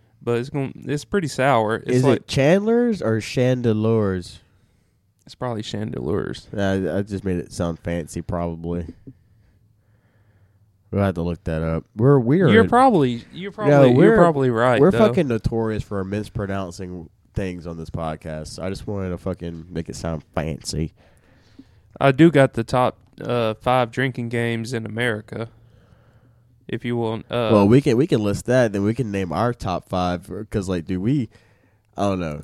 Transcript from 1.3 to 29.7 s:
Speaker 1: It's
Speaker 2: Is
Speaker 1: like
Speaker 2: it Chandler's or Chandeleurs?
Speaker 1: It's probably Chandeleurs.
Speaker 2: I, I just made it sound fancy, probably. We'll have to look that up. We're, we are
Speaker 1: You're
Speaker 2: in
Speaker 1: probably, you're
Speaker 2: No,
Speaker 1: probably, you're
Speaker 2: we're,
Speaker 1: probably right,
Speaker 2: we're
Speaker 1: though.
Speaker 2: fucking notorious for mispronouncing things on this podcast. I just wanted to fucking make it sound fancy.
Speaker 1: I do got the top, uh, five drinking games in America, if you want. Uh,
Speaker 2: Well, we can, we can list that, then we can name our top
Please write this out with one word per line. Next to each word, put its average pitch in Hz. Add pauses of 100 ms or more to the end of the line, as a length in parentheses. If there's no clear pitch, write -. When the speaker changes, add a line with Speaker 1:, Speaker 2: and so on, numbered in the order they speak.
Speaker 1:
It's -
Speaker 2:
Is 123
Speaker 1:
like 131
Speaker 2:
it -
Chandler's 202
or 110
Chandeleurs? 110 (840)
Speaker 1:
It's -
probably 120
Chandeleurs. 98 (100)
Speaker 2:
I, 95
I 101
just 101
made 92
it -
sound 85
fancy, 85
probably. 85 (2000)
We'll 101
have 95
to 85
look 85
that 80
up. 82 (100)
We're, 135
we 131
are 175
Speaker 1:
You're 214
Speaker 2:
in 185
Speaker 1:
probably, 170
you're 185
Speaker 2:
No, -
Speaker 1:
probably, 143
you're 120 (140)
Speaker 2:
we're, -
Speaker 1:
probably 147
right, 117
Speaker 2:
we're 151
Speaker 1:
though. 190
Speaker 2:
fucking 120
notorious 113
for 98
mispronouncing 95 (260)
things 90
on 85
this 82
podcast. 78
I 90
just -
wanted 98
to 85
fucking 85
make 82
it 80
sound 82 (100)
fancy. 78 (1080)
Speaker 1:
I 139
do 151
got 135
the 117
top, 127 (240)
uh, 117
five 123
drinking 123
games 117
in 113
America, 110 (1160)
if -
you 120
want. 113
Uh, 117
Speaker 2:
Well, 101
we 123
can, 139
we 139
can 117
list 101
that, 120
then 98
we 104
can 117
name 95
our 113
top 92